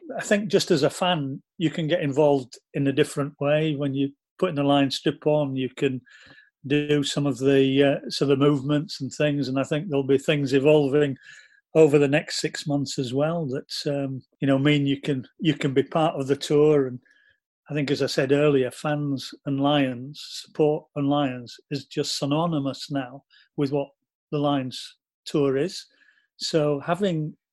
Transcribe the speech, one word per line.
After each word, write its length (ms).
I 60
think 260
just 220
as 120
a 80
fan, 520
you 120
can 160
get 160
involved 560
in 120
a 60
different 480
way 340
when 200
you 160
put 100
in 60
the 80
line 280
strip 360
on, 300
you 120
can 320
do 360
some 240
of 120
the, 460
uh, 260
some 200
of 80
the 60
movements 560
and 120
things. 360
And 100
I 60
think 240
there'll 160
be 140
things 360
evolving 600
over 240
the 100
next 320
six 260
months 320
as 160
well 340
that, 220
um, 360
you 80
know, 100
mean 280
you 140
can, 260
you 160
can 200
be 80
part 360
of 80
the 100
tour. 500
And 120
I 60
think, 160
as 120
I 40
said 260
earlier, 380
fans 600
and 140
Lions, 600
support 420
and 120
Lions 480
is 140
just 340
synonymous 720
now 320
with 160
what 160
the 60
Lions 580
tour 300
is. 300
So 440
having 540